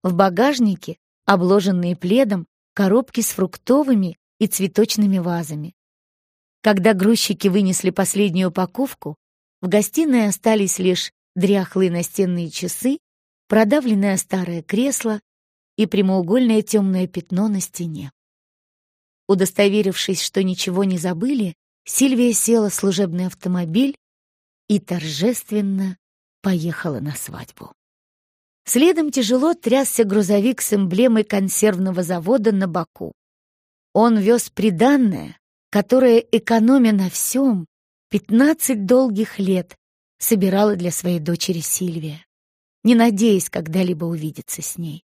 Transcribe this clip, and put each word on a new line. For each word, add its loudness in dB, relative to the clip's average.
В -2
багажнике, 0
обложенные 2
пледом, 0
коробки 0
с -4
фруктовыми 0
и 2
цветочными 0
вазами. -6
Когда 2
грузчики 0
вынесли 0
последнюю 0
упаковку, -6
в -6
гостиной 0
остались 0
лишь -2
дряхлые 0
настенные -4
часы, -4
продавленное 2
старое -6
кресло -4
и 2
прямоугольное 2
тёмное 0
пятно -4
на -2
стене. -10
Удостоверившись, 0
что -4
ничего -2
не 0
забыли, -4
Сильвия 2
села 0
в -8
служебный -2
автомобиль -2
и 2
торжественно -4
поехала -4
на -8
свадьбу. -16
Следом 2
тяжело 0
трясся 0
грузовик 0
с -2
эмблемой 2
консервного 0
завода 0
на 0
боку. -8
Он 4
вёз 2
приданное, 2
которое, 4
экономя 2
на 0
всём, -2
пятнадцать 0
долгих 2
лет -2
собирала 2
для -4
своей -4
дочери -4
Сильвия, -8
не 6
надеясь 2
когда-либо -4
увидеться -10
с -12
ней. -10